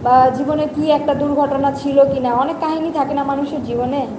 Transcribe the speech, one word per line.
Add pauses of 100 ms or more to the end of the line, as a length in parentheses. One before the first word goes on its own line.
বা
জীবনে
কি
একটা
দুর্ঘটনা
ছিল
কি
না,
অনেক
কাহিনী
থাকে
না
মানুষের
জীবনে। (120)